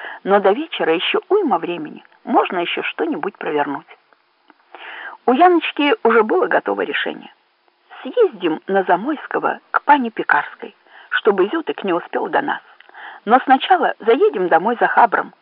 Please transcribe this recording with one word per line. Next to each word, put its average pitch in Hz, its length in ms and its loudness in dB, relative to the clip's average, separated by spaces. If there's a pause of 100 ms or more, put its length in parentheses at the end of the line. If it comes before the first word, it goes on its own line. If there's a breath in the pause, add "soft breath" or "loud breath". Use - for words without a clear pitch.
(240 loud breath)
Но 196 160 4
до 196 120 4
вечера 208 420 -2
ещё - 340 -2
уйма 330 300 2
времени, 165 460 -8 (200)
можно 247 340 0
ещё 240 240 -4
что-нибудь 208 560 -6
провернуть". 147 480 -4 (1400 loud breath)
У 240 80 2
Яночки 311 640 4 (100)
уже 226 180 4
было 220 240 0
готово 101 360 -2
решение. - 500 -8 (720)
"Съездим 226 640 0
на 190 180 0
Замойского 185 760 -2 (100)
к - 120 -4
пане 269 280 2
Пекарской, - 680 -4 (320 loud breath)
чтобы 196 400 2
Зютык 160 340 -6
не 180 100 -2
успел 170 360 -4
до 151 140 0
нас. - 180 -6 (640 loud breath)
Но 240 160 4
сначала 277 600 2
заедем 226 480 2
домой 180 300 2
за 180 80 2
Хабром. - 560 2